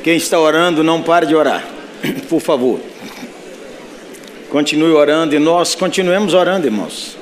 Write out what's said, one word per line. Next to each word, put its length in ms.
Quem 140
está 220
orando, 440
não 160
pare 280
de 80
orar, 280
<clears throat> 300
por 140
favor. 380
Continue 440
orando 420
e 40
nós 360
continuemos 580
orando, 320
irmãos. 560